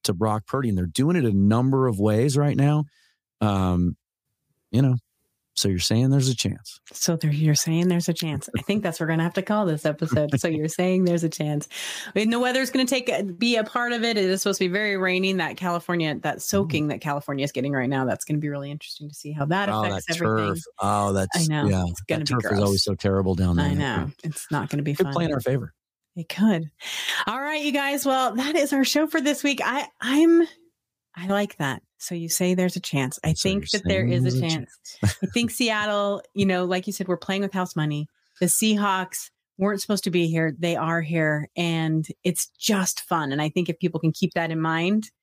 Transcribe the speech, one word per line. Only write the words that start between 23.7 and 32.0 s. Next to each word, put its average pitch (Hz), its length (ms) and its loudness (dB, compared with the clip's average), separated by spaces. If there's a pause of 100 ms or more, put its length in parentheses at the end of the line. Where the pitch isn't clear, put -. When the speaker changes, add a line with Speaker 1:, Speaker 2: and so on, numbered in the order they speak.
Speaker 2:
know. 143 360 -2 (120)
It's - 300 -8
not 147 180 -4
gonna 147 140 -2
be 147 100 -2
Speaker 1:
Could 180 120 0
Speaker 2:
fun. 139 60 -6
Speaker 1:
play 170 120 0
in 156 80 -2
our 131 80 -2
favor. 127 340 -2 (400)
Speaker 2:
It 165 140 -10
could. 175 420 2 (560)
All 233 140 -4
right, 302 240 -4
you 285 80 0
guys. 277 340 -2
Well, 262 300 2
that 277 180 -2
is 285 180 2
our 269 120 4
show 302 240 2
for 320 120 0
this 277 220 0
week. 285 220 0
I, 262 220 -2 (140)
I'm, 330 420 6 (760)
I 175 100 -10
like 202 320 0
that. 135 240 -2 (180)